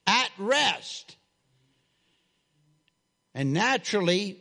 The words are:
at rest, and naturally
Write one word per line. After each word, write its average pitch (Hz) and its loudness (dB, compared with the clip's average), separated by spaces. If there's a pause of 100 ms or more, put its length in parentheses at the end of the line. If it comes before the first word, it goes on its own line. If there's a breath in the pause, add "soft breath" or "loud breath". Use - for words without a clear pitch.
at 233 2
rest, 220 -2 (2250)
and 135 -2
naturally 196 0